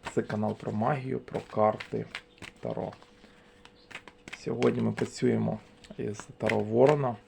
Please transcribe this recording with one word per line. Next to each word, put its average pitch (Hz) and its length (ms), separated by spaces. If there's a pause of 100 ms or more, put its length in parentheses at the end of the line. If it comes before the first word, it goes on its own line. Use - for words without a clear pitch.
(140)
Це 120 80
канал 107 320
про - 180
магію, 127 460
про - 220 (100)
карти 110 540 (560)
Таро. - 320 (1500)
Сьогодні 120 440
ми 110 100
працюємо 110 680 (400)
із 104 300 (100)
Таро 110 200
Ворона. 123 580 (120)